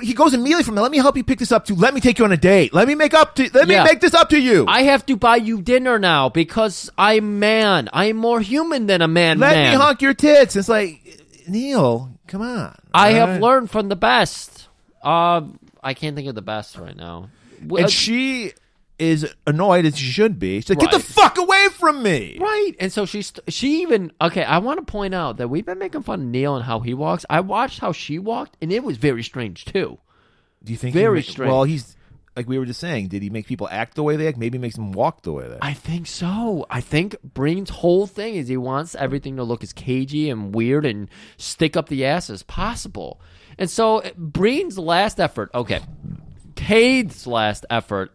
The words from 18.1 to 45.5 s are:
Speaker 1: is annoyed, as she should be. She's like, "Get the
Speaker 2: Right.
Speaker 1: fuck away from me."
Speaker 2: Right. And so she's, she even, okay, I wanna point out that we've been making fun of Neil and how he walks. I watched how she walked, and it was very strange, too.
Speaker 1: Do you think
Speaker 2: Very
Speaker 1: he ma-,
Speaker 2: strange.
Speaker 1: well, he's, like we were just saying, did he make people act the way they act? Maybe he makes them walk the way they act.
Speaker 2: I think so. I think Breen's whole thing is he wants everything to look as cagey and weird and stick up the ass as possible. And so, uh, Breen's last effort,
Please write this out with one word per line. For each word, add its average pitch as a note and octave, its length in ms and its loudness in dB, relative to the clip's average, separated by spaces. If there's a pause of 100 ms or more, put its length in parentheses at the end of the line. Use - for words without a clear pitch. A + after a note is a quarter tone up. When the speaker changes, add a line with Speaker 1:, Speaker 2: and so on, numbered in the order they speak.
Speaker 1:
is D#3 280 0 (200)
annoyed, F3 400 2
as D3 120 0
she C3+ 60 -8
should E3 340 0
be. F#2+ 220 -4
She's - 100 -14
like, F#3+ 100 2
"Get D#4 100 4
the - 80 4
Speaker 2:
Right. A#3+ 60 -2
Speaker 1:
fuck - 340 4
away F#4+ 340 4
from D4 300 0
me." C3+ 360 -2
Speaker 2:
Right. G#4 400 -2
And F#3 140 -6
so G3+ 140 -4
she's, G#3 260 -10 (160)
she D4 340 -2
even, G#3+ 380 0
okay, D3+ 240 0
I C#3 140 0
wanna C#4 240 -4
point G3+ 320 -6
out D#3 240 -6
that B2 100 -4
we've C#3+ 180 -4
been F#4 140 -10
making F4 220 -10
fun - 180 -8
of C3+ 60 -8
Neil C3+ 300 -2
and A#2+ 80 -6
how A#2 160 -6
he A#2+ 140 -6
walks. D#3+ 340 -4
I D#3+ 120 0
watched G3+ 400 -4
how G#3+ 120 -4
she D3+ 280 -10
walked, A#3 420 -8
and D#3+ 100 -6
it A#3+ 120 -4
was D#3+ 140 -6
very A#2 260 0
strange, A2 400 -12
too. D#3+ 340 -6 (640)
Speaker 1:
Do A2+ 100 -10
you A2+ 40 -6
think B2+ 180 -8
Speaker 2:
Very F#3+ 280 2
Speaker 1:
he - 60 -8
ma-, - 40 -14
Speaker 2:
strange. C3 180 -2
Speaker 1:
well, C3 140 4
he's, C#3+ 320 -6 (400)
like A#2+ 120 -10
we C3 100 -4
were C3 80 -4
just A#2+ 140 -10
saying, C3 280 -6
did G2+ 140 -6
he G2+ 80 -6
make A2 160 -10
people A2+ 220 -8
act A2+ 280 -8
the D3+ 80 -4
way D3+ 120 0
they D#3 120 -4
act? C3+ 100 -8
Maybe A#2 200 -6
he B2 40 -8
makes A2+ 140 -10
them G#2 160 -10
walk B2+ 300 -4
the E2 100 -10
way C2 160 -10
they - 60 -16
act. A#2+ 100 -10
Speaker 2:
I C#3+ 80 -6
think E3 340 -10
so. G3 640 -6
I A#2+ 100 -8
think E3 440 -4
Breen's D#3 460 -6
whole F3+ 360 0
thing G#3 300 -10
is C#3+ 100 -8
he B2+ 100 -4
wants C3 380 -6
everything C3+ 420 -8
to B2+ 60 -8
look A#2 220 -6
as - 80 -18
cagey C3+ 580 -4
and G#2 240 -8
weird B2+ 320 0
and G#2 220 -6 (280)
stick - 400 -4
up D#3+ 120 -4
the C3+ 160 -4
ass D#3+ 260 -4
as G3 140 -14
possible. F#3+ 760 -10 (380)
And F#3 100 -6
so, A3 340 0
uh, F#3 140 -14
Breen's G3 600 -4
last F3 400 -2
effort, A#2 340 -4